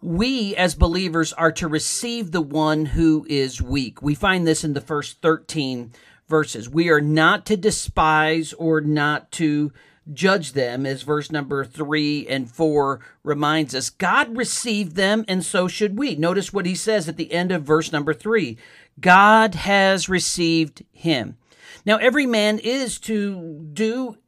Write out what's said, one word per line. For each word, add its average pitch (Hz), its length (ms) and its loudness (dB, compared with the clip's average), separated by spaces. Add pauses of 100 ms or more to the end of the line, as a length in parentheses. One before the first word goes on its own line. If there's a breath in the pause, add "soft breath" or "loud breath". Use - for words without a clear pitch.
we 208 520 -2
as 175 200 0
believers 170 580 0
are 160 200 2
to 170 140 -6
receive 202 640 -4
the 170 120 -2
one 156 420 0
who 156 420 2
is 135 360 -4
weak. 127 400 -4
We 147 120 0
find 185 320 0
this 160 180 2
in 151 100 -2
the 139 80 -6
first - 400 -8
thirteen 131 680 -2 (360 soft breath)
verses. 147 380 -2
We 160 220 0
are 151 120 6
not 160 460 4
to 214 120 0
despise 160 960 0
or 160 260 0
not 151 520 -2
to 147 380 0 (440 soft breath)
judge 160 400 0
them, 131 320 -4
as 135 160 -6
verse 147 280 -2
number 139 320 -4
three 147 640 -2
and 131 240 -4
four 139 500 0 (220 loud breath)
reminds 147 520 0
us. 117 160 -4
God 233 440 0
received 208 640 -4
them, 208 320 0
and 185 160 -2
so 185 240 0
should 202 300 -2
we. 262 160 -2
Notice 175 360 0
what 196 140 -4
he 180 100 -2
says 208 320 -2
at 160 120 -10
the - 140 -6
end 180 200 0
of 160 120 -2
verse 156 280 2
number 147 220 0
three. 165 420 -2 (420 loud breath)
"God 202 580 6
has 190 520 2
received 165 840 0
him." 135 460 -4 (480 loud breath)
Now, 214 140 2
every 254 260 4
man 214 340 2
is 240 420 -4
to 180 720 -6
do 220 420 -2 (120)